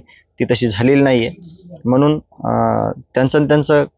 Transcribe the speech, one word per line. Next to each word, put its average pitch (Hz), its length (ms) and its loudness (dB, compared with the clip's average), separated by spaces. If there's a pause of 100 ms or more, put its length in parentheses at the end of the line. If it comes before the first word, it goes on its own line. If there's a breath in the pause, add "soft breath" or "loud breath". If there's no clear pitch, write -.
(400 soft breath)
ती 123 60 -2
तशी 120 220 0
झालेली 120 340 2
नाही 127 240 2
आहे. - 380 -14 (220)
म्हणून, 139 300 2 (160)
अ, 113 600 -2 (240)
त्यांचं 131 220 0
आणि 147 100 2
त्यांचं 147 380 2 (120)